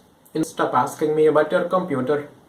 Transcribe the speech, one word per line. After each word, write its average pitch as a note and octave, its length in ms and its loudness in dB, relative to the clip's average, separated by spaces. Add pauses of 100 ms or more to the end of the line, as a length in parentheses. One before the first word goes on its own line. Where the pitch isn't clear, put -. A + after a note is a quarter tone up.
(340)
And D#3 100 -2
stop - 300 -4
asking D3+ 420 0
me D#3 120 4
about D3+ 240 4
your F3+ 140 0
computer. D3 640 -2 (200)